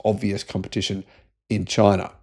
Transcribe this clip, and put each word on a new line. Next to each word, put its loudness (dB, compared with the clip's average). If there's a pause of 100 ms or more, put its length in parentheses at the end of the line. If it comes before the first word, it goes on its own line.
obvious 0
competition -6 (460)
in -2
China. 4 (120)